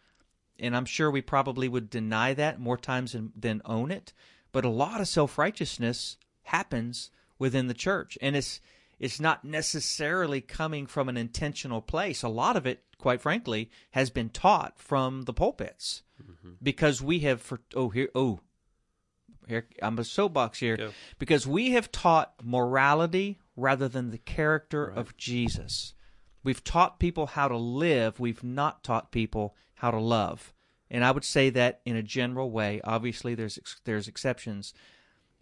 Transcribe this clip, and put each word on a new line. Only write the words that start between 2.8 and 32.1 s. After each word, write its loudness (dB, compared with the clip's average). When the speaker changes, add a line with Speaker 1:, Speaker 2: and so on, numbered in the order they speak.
Speaker 1:
than, -8
than -2
own -2
it. -10
But 0
a 2
lot 0
of -2
self-righteousness -2
happens -4
within 0
the -4
church, -4
and 0
it's, -4
it's -6
not 2
necessarily -2
coming -6
from -2
an -4
intentional -4
place. -2
A -2
lot 2
of 0
it, -4
quite 2
frankly, -2
has 2
been -4
taught 4
from 0
the -4
pulpits -2
Speaker 2:
Mm-hmm. -20
Speaker 1:
because 2
we 0
have, 2
for, -10
oh, 2
here, -2
oh, 2
here, -4
I'm -2
a -2
soapbox 0
here, 0
Speaker 2:
Go. -6
Speaker 1:
because 2
we 2
have 2
taught 4
morality 4
rather 2
than -4
the -8
character 0
Speaker 2:
Right. -8
Speaker 1:
of -6
Jesus. -4
We've -2
taught 4
people 0
how 0
to -2
live. 2
We've -2
not -4
taught -2
people -2
how -2
to 2
love. 0
And -2
I 6
would 0
say 4
that 2
in 0
a 0
general -2